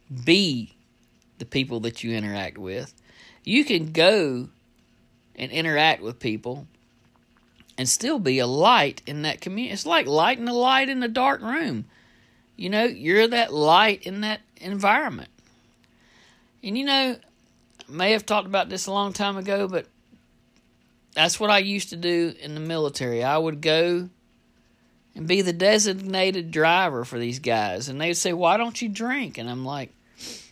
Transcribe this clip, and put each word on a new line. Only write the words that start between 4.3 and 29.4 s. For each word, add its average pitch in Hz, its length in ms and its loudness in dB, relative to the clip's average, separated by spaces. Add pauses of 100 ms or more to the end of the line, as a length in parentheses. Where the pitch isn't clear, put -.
and - 160 -10
interact 156 500 2
with 113 180 -10
people 123 460 -6 (1120)
and 131 100 -4
still 277 300 0
be 139 220 2
a 127 80 2
light 160 580 4
in 147 160 -8
that 151 180 -4
community. 208 320 -8
It's 196 140 -8
like 320 220 0
lighting 233 400 2
a 240 60 -4
light 262 360 2
in 262 140 -2
a 240 40 -2
dark 254 360 0
room. 226 420 -4 (680)
You 180 160 -8
know, 214 140 4
you're 196 420 4
that 233 260 0
light 175 480 6
in 196 200 -8
that 214 200 -4 (160)
environment. 202 720 0 (1300)
And, 208 120 -6
you 262 100 -2
know, 269 320 2 (680)
I - 40 -20
may 180 220 2
have 208 120 0
talked 208 220 0
about 190 220 0
this 185 180 -8
a 196 40 -6
long 202 220 0
time 202 240 -2
ago, 196 300 -2
but 185 180 -4 (1300)
that's 160 260 0
what 214 120 2
I 202 80 6
used 196 300 -4
to 165 80 -12
do 170 420 0
in 151 160 -12
the 151 40 -8
military. 143 640 -4
I 139 140 2
would 160 240 -2
go 175 480 0 (1040)
and 160 140 -8
be 190 160 4
the 180 100 0
designated 190 960 0
driver 160 560 2
for 123 140 -8
these 120 180 -4
guys. 113 520 -2
And 135 120 -8
they 160 60 -2
would 170 100 -2
say, 180 160 -2
"Why 175 240 4
don't 233 240 -4
you 233 80 -4
drink?" 226 480 -6
And 117 120 -8